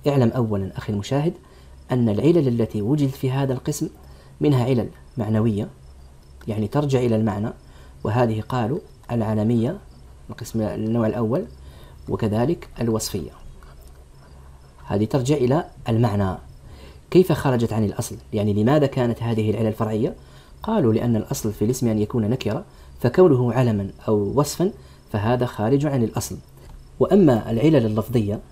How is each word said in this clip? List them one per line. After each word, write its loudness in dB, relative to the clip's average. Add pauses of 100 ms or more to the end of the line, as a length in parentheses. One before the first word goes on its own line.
اعلم 4
أولًا -2
أخي -6
المشاهد -2 (580)
أن 2
العلل 4
التي 0
وجدت 0
في -2
هذا 0
القسم -4 (520)
منها 4
علل 0 (280)
معنوية، 0 (800)
يعني -2
ترجع 0
إلى 2
المعنى، 0 (540)
وهذه 0
قالوا -2 (320)
العالمية 0 (520)
القسم -6
النوع 0
الأول، -2 (640)
وكذلك -2 (120)
الوصفية، -4 (1500)
هذه 0
ترجع 0
إلى 0 (240)
المعنى. 0 (760)
كيف -2
خرجت -2
عن -2
الأصل؟ -6 (180)
يعني -2
لماذا 2
كانت -4
هذه -2
العلل -2
فرعية؟ -4 (480)
قالوا 2
لأن 2
الأصل -4
في -2
الاسم 0
أن 2
يكون 0
نكرة، -4 (340)
فكونه 4
علما 2 (160)
أو 2
وصفا 0 (400)
فهذا 0
خارج 0
عن 0
الأصل. -4 (640)
وأما 4
العلل 4
اللفظية 0 (120)